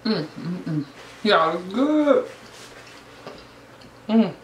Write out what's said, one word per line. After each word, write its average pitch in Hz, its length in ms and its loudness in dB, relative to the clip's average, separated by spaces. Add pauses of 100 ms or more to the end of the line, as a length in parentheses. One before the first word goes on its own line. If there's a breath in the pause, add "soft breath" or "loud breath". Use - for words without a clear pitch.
Mm, 196 220 -2
mm, 180 380 -10
mm. 151 220 -4 (380)
Y'all, 170 340 2
it's 185 160 -10
good. 285 560 2 (1800)
Mm. 214 260 4 (100)